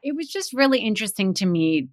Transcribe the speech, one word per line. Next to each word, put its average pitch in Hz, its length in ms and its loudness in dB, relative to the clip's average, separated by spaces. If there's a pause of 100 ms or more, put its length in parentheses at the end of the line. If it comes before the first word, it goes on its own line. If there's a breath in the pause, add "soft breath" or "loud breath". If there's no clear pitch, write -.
it 285 140 -4
was 311 120 -8
just 381 260 -8
really 262 240 4
interesting 202 560 -2
to 190 100 -2
me 160 480 2